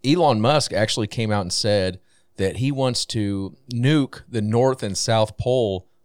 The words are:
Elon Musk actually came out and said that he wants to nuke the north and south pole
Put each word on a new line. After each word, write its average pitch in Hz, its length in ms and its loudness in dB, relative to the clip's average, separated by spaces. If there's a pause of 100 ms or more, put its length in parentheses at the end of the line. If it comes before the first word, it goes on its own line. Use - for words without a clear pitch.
Elon 143 340 4
Musk 135 320 2
actually 104 360 0
came 110 240 -4
out 104 100 0
and 90 120 -6
said 95 460 0 (380)
that 95 200 -2
he 127 140 0
wants 131 360 -2
to 101 480 -4 (180)
nuke 131 560 0
the 117 120 -2
north 120 420 2
and 98 140 -6
south 113 400 0
pole 113 500 0 (180)